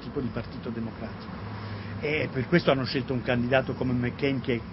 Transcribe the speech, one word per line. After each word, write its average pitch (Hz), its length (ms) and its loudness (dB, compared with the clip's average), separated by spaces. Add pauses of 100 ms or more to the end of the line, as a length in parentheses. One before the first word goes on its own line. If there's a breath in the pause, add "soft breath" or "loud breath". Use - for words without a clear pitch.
tipo - 200 -6
di 123 120 -2
partito 123 380 -8
democratico. 113 800 -8 (540 loud breath)
E 147 300 0
per 127 160 0
questo 170 220 6
hanno 135 140 4
scelto 131 280 -2
un 123 80 0
candidato 127 540 4
come 127 180 0
McCain, 123 480 2
che 123 140 0
è 117 60 0 (120)